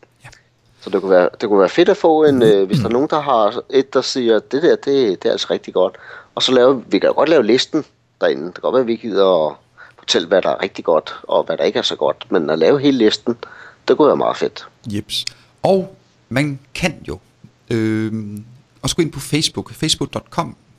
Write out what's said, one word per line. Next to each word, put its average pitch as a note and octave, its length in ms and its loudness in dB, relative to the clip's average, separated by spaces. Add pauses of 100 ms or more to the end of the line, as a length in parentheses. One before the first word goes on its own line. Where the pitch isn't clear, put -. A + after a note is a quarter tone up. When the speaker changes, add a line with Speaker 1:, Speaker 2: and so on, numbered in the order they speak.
(240)
Speaker 1:
Ja. - 60 -20 (520)
Speaker 2:
Så - 80 -12
det G2 120 -2
kunne F#2+ 100 -2
være, F2+ 180 4 (120)
det A2+ 80 -2
kunne G2+ 100 4
være F2+ 100 4
fedt F3 200 2
at F#3+ 80 2
få D#3 260 2
en, C#3 180 4
øh, G2+ 260 4
hvis F#2+ 100 0
der A#2+ 80 0
er A2+ 40 -4
Speaker 1:
Mm. A2+ 40 0
Speaker 2:
nogen, C#3 160 0
der D#3 120 -2
har A#2+ 480 0
et, C3+ 240 0
der C3+ 80 2
siger, A#2 380 0
"Det C3+ 240 -4
der, C3+ 120 4
det, B2+ 480 -2
det - 40 -2
er A#2 40 0
altså - 180 -6
rigtig F#2+ 240 -6
godt." F#2+ 220 0 (400)
Og G2+ 80 -4
så - 80 0
laver, B2+ 220 6
vi G#2 260 -2
kan E2 80 2
jo - 60 2
godt C#3+ 160 0
lave D#3 160 4
listen B2+ 400 0 (360)
derinde. D#2 240 -2
Det F2+ 80 -12
kan - 80 -16
godt E2+ 140 -2
være, C3 100 2
vi A2+ 100 -2
gider F#2+ 540 0
at C#2+ 60 -10 (420)
fortælle, F2+ 300 -4
hvad F2+ 140 2
der E2+ 80 -2
er C2+ 120 -4
rigtig - 240 -8
godt, D#2 380 0
og - 200 0
hvad E2 140 -6
der - 60 -2
ikke A2 160 0
er G#2+ 40 -4
så - 120 -4
godt. - 340 -4
Men E2 200 0
at D#2+ 100 -2
lave A2 200 4
hele C3+ 180 2
listen, A#2 400 0 (500)
det C3 100 2
kunne D3+ 100 4
være F2+ 100 4
meget A#1+ 200 -2
fedt. - 300 -8 (200)
Speaker 1:
Jeps. - 380 -8 (380)
Og F#3 320 0 (340)
man C#3 300 -2 (140)
kan - 220 -4 (120)
jo, E2+ 120 -12 (500)
øh, A2 440 -2 (680)
også - 140 -6
gå F3 60 0
ind D#3+ 100 -2
på C#3 80 -14
Facebook. - 540 -4
Facebook - 400 -4
dot - 160 -8
com. C#3+ 260 -6 (240)